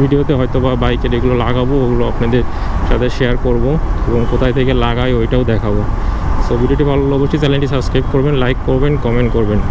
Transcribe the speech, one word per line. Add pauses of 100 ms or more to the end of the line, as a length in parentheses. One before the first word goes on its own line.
ভিডিওতে
হয়তো
বা
বাইকের
এগুলো (100)
লাগাবো, (100)
ওগুলো
আপনাদের (440)
সাথে
শেয়ার (100)
করব (420)
এবং (100)
কোথায়
থেকে
লাগাই
ওইটাও
দেখাবো। (600)
So,
ভিডিওটি
ভালো
লাগলে
অবশ্যই
চ্যানেলটি
সাবস্ক্রাইব
করবেন,
লাইক
করবেন,
কমেন্ট
করবেন, (120)